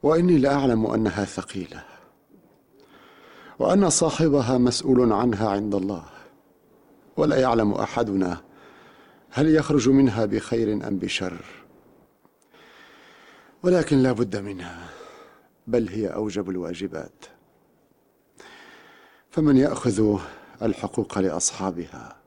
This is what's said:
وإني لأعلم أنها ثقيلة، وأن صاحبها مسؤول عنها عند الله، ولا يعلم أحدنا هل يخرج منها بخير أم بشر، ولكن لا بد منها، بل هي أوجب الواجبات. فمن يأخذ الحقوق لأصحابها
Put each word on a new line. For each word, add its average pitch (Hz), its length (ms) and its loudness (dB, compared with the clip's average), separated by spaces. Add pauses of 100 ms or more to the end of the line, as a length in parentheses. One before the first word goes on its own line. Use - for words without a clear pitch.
وإني 165 340 4
لأعلم 135 480 2
أنها 107 400 0
ثقيلة، - 600 -12 (1700)
وأن 185 300 4
صاحبها 143 680 0
مسؤول 123 560 2
عنها 110 360 0
عند 101 260 -2
الله، 92 340 -6 (1080)
ولا 131 240 2
يعلم 113 320 2
أحدنا 98 680 -2 (880)
هل 156 260 2
يخرج 147 340 2
منها 123 360 4
بخير 107 600 -2
أم 101 100 -4
بشر، 90 480 -6 (2250)
ولكن 156 400 4
لا 127 80 4
بد 107 240 -2
منها، 87 540 -10 (800)
بل 113 200 0
هي 107 200 -4
أوجب 101 420 -4
الواجبات. 87 760 -8 (2000)
فمن 147 280 4
يأخذ 107 640 2 (420)
الحقوق 104 580 -4
لأصحابها 87 1080 -6